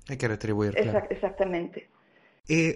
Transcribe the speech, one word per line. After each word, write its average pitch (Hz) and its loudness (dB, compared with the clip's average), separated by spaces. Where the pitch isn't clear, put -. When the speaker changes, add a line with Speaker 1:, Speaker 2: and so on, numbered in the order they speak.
Speaker 1:
Hai 135 -6
que 131 -2
retribuir, 104 0
claro. 214 2
Speaker 2:
Exact-, - 0
exactamente. 180 -2
Speaker 1:
Eh, 160 4